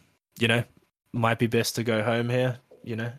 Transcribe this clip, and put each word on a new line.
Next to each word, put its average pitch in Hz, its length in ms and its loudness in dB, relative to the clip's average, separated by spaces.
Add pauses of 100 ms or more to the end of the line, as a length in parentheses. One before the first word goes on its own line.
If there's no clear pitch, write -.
(400)
you 113 80 2
know, 120 160 4 (500)
might 113 260 2
be 120 80 2
best 117 280 0
to 117 80 -2
go 110 200 0
home 117 260 -2
here, 127 280 0 (260)
you 113 120 -8
know? 117 240 -8